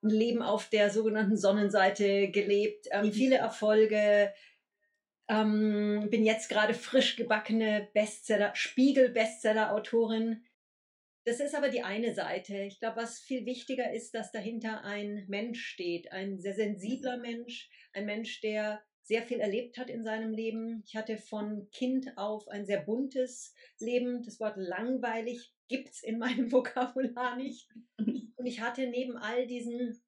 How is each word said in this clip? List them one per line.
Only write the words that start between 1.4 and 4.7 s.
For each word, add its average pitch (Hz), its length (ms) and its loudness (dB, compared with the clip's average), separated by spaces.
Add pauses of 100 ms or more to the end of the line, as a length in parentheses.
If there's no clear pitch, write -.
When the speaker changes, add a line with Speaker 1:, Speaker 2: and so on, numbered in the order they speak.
Speaker 1:
gelebt, 202 640 0
ähm, 208 160 2
Speaker 2:
Mhm. 208 40 2
Speaker 1:
viele 254 260 4
Erfolge, 208 960 4 (920)